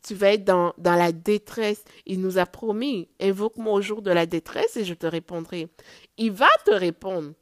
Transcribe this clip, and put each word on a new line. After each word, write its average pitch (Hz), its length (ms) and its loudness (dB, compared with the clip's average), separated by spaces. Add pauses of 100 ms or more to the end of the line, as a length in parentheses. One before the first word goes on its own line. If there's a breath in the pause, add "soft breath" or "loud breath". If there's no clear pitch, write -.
tu - 120 -12
vas 196 200 4
être 202 100 -2
dans, 180 320 2
dans 175 200 2
la 170 160 4
détresse, 208 720 -4 (220 loud breath)
il 190 160 -4
nous 185 160 -2
a 185 80 4
promis, « 220 640 -6 (120)
Invoque-moi 214 520 -2
au 202 80 2
jour 208 220 -6
de 196 80 -2
la 170 160 4
détresse 170 500 -4
et 220 80 -2
je 175 80 -6
te 170 140 -8
répondrai. » 165 640 -8 (480 loud breath)
Il 226 140 -2
va 247 180 6 (160)
te 415 60 4
répondre. 180 680 -4